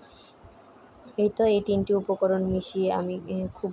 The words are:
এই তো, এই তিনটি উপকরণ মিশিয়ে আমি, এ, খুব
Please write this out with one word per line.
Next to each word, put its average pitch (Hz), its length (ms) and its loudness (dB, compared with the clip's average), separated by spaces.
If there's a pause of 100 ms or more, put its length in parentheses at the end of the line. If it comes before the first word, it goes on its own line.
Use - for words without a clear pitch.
(1160)
এই 208 120 4
তো, 220 160 0
এই 208 160 4
তিনটি 202 320 0
উপকরণ 190 520 2
মিশিয়ে 185 480 -2
আমি, 180 220 -2 (120)
এ, 185 100 -6 (160)
খুব 190 200 -6